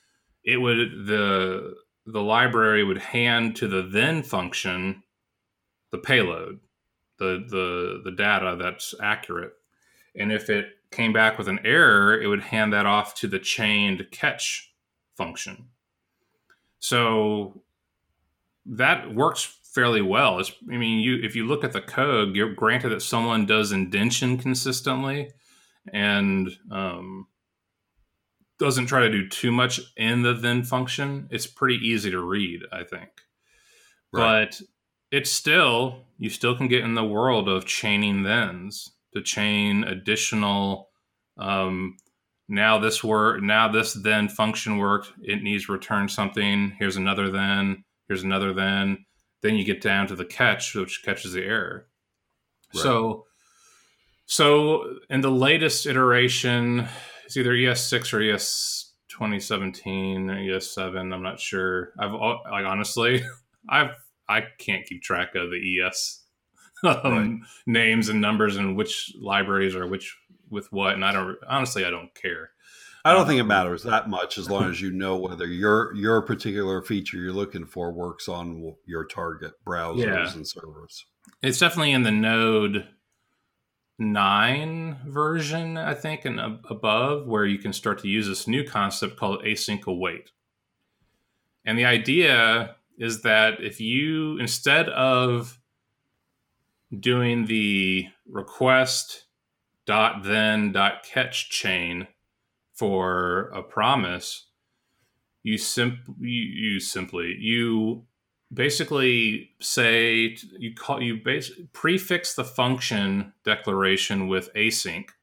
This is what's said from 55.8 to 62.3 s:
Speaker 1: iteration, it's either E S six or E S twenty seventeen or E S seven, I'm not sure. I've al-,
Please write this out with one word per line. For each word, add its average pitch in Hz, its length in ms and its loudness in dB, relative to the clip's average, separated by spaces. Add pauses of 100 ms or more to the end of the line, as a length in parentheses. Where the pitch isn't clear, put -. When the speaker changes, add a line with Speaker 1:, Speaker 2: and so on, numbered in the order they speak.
Speaker 1:
iteration, 123 1040 2 (380)
it's - 120 -8
either 123 160 2
E 123 140 4
S 123 200 0
six - 260 -2
or 107 80 2
E 214 100 2
S - 600 -4 (140)
twenty 107 320 -6
seventeen 95 920 -6
or 98 100 -6
E 95 160 -4
S 95 160 -8
seven, 92 400 -8
I'm 90 120 -8
not 92 160 -8
sure. 92 600 -4
I've 101 120 -4
al-, 110 300 -2 (100)